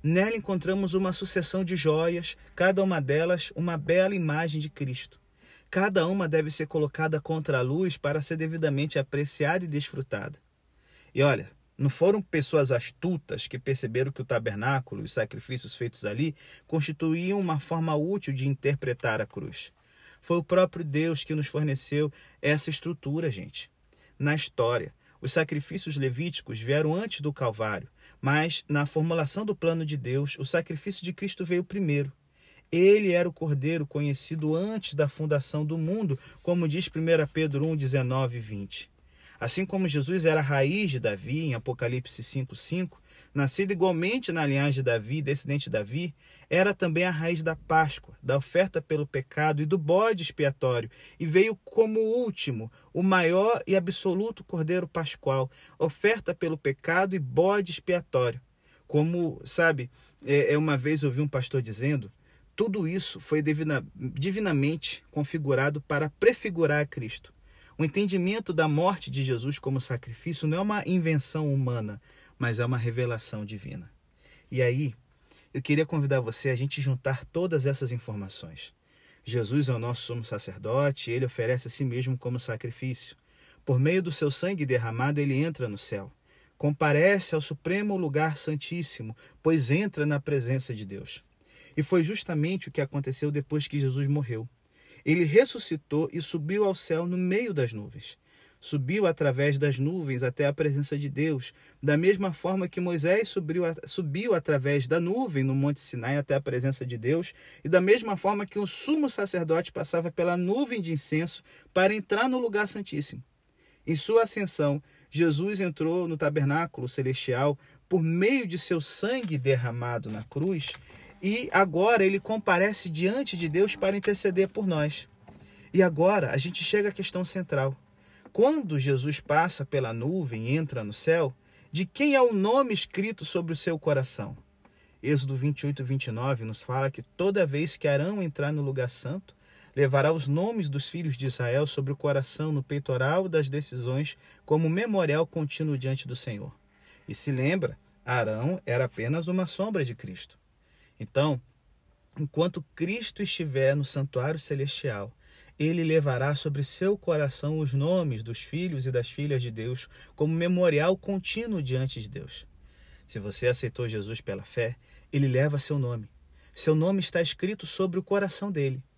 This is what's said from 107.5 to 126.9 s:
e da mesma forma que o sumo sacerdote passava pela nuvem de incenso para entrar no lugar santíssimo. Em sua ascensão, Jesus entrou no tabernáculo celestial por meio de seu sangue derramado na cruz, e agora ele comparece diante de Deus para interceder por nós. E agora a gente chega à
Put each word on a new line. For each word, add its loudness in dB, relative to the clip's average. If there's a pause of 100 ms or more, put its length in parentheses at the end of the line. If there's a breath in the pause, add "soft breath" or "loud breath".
e -4
da 6
mesma 4
forma 0
que -6
o -2
sumo 0
sacerdote 0
passava -2
pela 0
nuvem 0
de -4
incenso -2 (320 loud breath)
para 6
entrar 0
no 2
lugar 0
santíssimo. -6 (640 soft breath)
Em 0
sua 4
ascensão, -2 (260 soft breath)
Jesus 0
entrou -2
no -4
tabernáculo 0
celestial -2 (300 soft breath)
por 2
meio 2
de -6
seu -2
sangue -2
derramado -2
na -8
cruz, -4 (480 loud breath)
e -2
agora 4
ele 4
comparece 0
diante -2
de -2
Deus 2
para 0
interceder 2
por -4
nós. 0 (640 loud breath)
E 8
agora 4
a 0
gente -2
chega 2
à 0